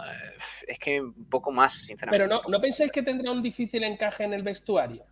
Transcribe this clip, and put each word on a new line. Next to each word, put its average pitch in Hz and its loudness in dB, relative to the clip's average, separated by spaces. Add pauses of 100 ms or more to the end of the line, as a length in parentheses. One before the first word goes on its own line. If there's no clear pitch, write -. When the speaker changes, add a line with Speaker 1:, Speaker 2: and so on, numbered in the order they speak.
Speaker 1:
eh, - -14 (320)
es 120 -8
que 143 0
un 117 -10
poco 131 0
más, 131 8 (140)
sinceramente. 196 2
Speaker 2:
Pero 220 2
no, - -8
¿no 196 4
pensáis 285 2
que 285 0
tendrá 254 -2
un 247 -2
difícil 233 -2
encaje 208 -2
en 208 -2
el 202 -4
vestuario? 180 -2